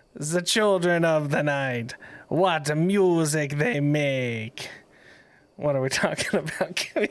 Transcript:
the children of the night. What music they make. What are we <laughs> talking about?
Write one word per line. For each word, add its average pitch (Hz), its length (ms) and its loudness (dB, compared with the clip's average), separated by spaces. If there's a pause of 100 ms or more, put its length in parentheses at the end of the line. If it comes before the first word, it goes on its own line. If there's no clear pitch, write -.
(140)
the 160 280 -4
children 180 640 2
of 151 260 2
the 151 120 2
night. 135 520 -2 (320)
What 156 480 0
music 160 840 2
they 147 220 0
make. 135 920 -2 (880)
What 147 180 0
are 131 60 0
we 131 80 0
<laughs> - 160 -2
talking 165 340 -2
about? - 480 -4 (240)